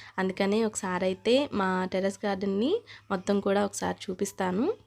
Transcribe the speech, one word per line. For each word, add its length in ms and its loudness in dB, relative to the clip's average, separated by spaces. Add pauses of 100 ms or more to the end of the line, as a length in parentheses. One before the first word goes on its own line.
(180)
అందుకనే 460 2
ఒకసారి 400 -2
అయితే 480 2
మా 320 2
టెర్రస్ 420 -2
గార్డెన్‌ని 540 0 (300)
మొత్తం 300 0
కూడా 240 2
ఒకసారి 460 -4
చూపిస్తాను. 640 -2 (120)